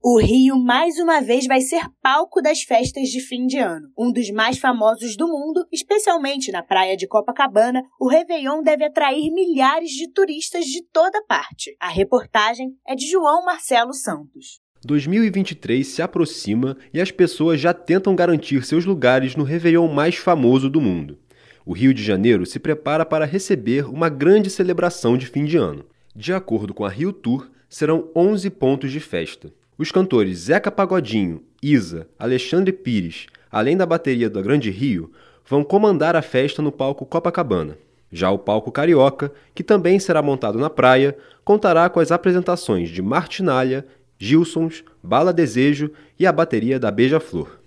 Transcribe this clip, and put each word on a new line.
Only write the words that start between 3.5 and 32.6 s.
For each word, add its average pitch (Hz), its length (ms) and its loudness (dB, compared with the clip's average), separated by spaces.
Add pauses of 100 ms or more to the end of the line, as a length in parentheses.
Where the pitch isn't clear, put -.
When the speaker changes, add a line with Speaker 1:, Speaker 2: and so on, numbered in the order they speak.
Speaker 1:
ano. 170 320 -4 (100)
Um 240 100 0
dos 220 220 -2
mais 220 260 -2
famosos 226 600 0
do 320 100 -2
mundo, 320 420 -4
especialmente 320 800 -2
na 175 140 -8
praia 190 320 0
de 190 100 -8
Copacabana, 240 800 0 (160)
o 262 80 0
Réveillon 311 560 0
deve 302 220 2
atrair 294 480 0
milhares 330 560 0
de 277 240 -10
turistas 339 500 -2
de 277 180 -6 (120)
toda 381 340 2
parte. - 500 -6
A 180 120 -10
reportagem 233 800 -2 (180)
é 262 80 -6
de 269 160 -8
João 339 320 2
Marcelo 269 480 -2
Santos. - 720 -12 (240)
Speaker 2:
Dois 143 200 0
mil 208 200 2
e 214 40 2
vinte 190 220 -2
e 156 40 -10
três 131 320 -2
se - 140 -6
aproxima 135 760 -2 (160)
e 156 80 -2
as 190 100 -2
pessoas 165 480 2
já 170 140 2
tentam 185 420 0
garantir 160 500 0
seus 165 200 0
lugares 131 500 2
no 151 80 -2
Réveillon 165 460 2
mais 151 260 0
famoso 135 540 2
do 156 100 2
mundo. 82 380 -4 (480)
O 87 80 -8
Rio 127 200 4
de 110 80 -2
Janeiro 101 440 2
se - 140 -10
prepara 156 460 -2
para 156 200 0
receber 139 640 -2
uma 156 180 -2
grande 175 420 4
celebração 175 680 0
de 127 80 -4
fim 139 180 -4
de 151 140 0
ano. 76 260 -2 (320)
De 110 160 -8
acordo 113 420 -4
com 104 120 -6
a 98 40 -4
Rio 147 220 -4
Tour, - 380 -4 (180)
serão 156 480 -2
onze 190 340 2
pontos 135 400 -2
de 147 120 -8
festa. - 500 -8 (280)
Os 156 120 -6
cantores 110 480 2
Zeca 175 320 -2
Pagodinho, 110 720 -2 (180)
Isa, 87 460 0 (100)
Alexandre 160 560 0